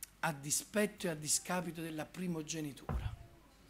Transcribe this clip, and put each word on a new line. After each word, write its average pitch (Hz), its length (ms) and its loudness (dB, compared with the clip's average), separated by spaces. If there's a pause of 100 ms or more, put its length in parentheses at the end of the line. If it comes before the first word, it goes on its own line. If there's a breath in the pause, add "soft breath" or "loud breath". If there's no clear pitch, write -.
(240)
a 160 80 4
dispetto 180 760 2
e - 20 4
a 156 60 0
discapito 170 640 0
della 160 240 -4
primogenitura. 160 1080 -2 (580)